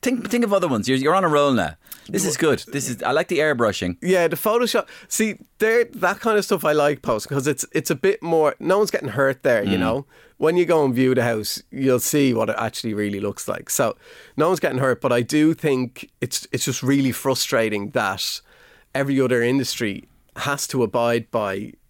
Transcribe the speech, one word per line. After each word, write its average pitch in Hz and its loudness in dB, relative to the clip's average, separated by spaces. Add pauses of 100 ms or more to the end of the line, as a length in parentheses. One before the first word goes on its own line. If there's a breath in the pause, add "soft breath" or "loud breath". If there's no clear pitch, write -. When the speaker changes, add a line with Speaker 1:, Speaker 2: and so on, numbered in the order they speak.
Speaker 1:
think, 247 -2
think 240 0
of 202 0
other 185 2
ones. 107 0
You're, 131 2
you're 147 2
on 190 2
a 170 2
roll 143 4
now. 85 0 (340 loud breath)
This 190 -2
is 151 -2
good. 151 2
This 127 -6
is, 110 -6
I 117 -2
like 160 0
the 170 0
airbrushing. 117 0
Speaker 2:
Yeah, 175 2
the 170 -2
Photoshop. 233 0 (220 loud breath)
See, 220 -2 (200)
there, 226 4
that 196 -4
kind 220 2
of 202 2
stuff 185 0
I 156 4
like 147 2
posting 117 -2
'cause 131 -2
it's, 143 -2
it's 160 -2
a 160 2
bit 190 0
more, 160 2
no 185 2
one's 208 2
getting - -4
hurt 135 0
there, 117 2
you 98 0
Speaker 1:
Mm. - 0
Speaker 2:
know? 113 -2 (300 soft breath)
When 165 2
you 175 4
go 160 4
and 131 0
view 127 2
the 117 2
house, 113 -2
you'll 131 2
see 139 2
what 110 0
it - -4
actually 110 -6
really 101 -4
looks 101 -6
like. - -8
So, 117 -2 (400 loud breath)
no 151 4
one's 185 0
getting 131 -2
hurt, 131 0
but 123 0
I 123 2
do 151 2
think 131 -4 (100)
it's, - -6
it's 127 -4
just - -6
really 135 2
frustrating 113 -2
that 98 -4 (520 soft breath)
every 139 0
other 123 2
industry 123 -2 (320)
has 139 -4
to 127 -2
abide 117 0
by 101 -4 (180)